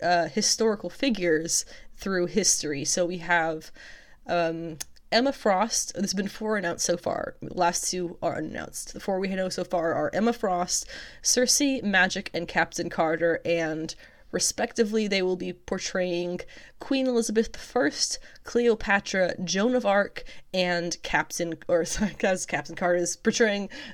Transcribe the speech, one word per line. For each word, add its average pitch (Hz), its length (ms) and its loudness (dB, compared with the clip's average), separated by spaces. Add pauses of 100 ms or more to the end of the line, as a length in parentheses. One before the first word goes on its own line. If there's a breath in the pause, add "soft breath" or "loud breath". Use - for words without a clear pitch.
uh, 170 280 2
historical 208 600 0
figures 175 760 2 (300 loud breath)
through 180 320 0
history. 151 580 0
So 175 220 2
we 180 120 -4
have, 165 520 0 (560 loud breath)
um, 165 520 -2 (340)
Emma 262 200 4
Frost. 214 640 0
There's 185 200 -2
been 196 120 0
four 214 300 -4
announced 170 280 -2
so 175 120 2
far. - 440 -4
The - 140 -10
last 175 340 2
two 180 320 -4
are - 180 0
unannounced. - 560 -8
The - 40 -12
four 190 220 -2
we 196 80 -2
know 190 200 -2
so 185 140 -4
far 170 320 0
are 156 180 0
Emma 226 200 2
Frost, 180 560 -2 (320 loud breath)
Circe, 262 640 4
Magic, 190 500 2
and 170 140 -4
Captain 170 420 0
Carter, 165 540 2
and 160 500 -2 (380 loud breath)
respectively, 220 760 0
they 196 140 0
will 185 160 2
be 180 160 -6
portraying 180 880 -2 (400 loud breath)
Queen 262 260 0
Elizabeth 226 460 2
the - 60 -14
First, - 600 0 (260 loud breath)
Cleopatra, 208 880 2 (100)
Joan 196 300 2
of 254 100 2
Arc, 196 400 2 (300 loud breath)
and 175 480 0
Captain, 165 500 -2 (160)
or, - 160 4
<laughs> - 0 -
sorry, 170 340 -2
'cause 185 280 0
Captain 151 280 -4
Carter 175 220 2
is 175 180 0
portraying 208 540 2 (260 loud breath)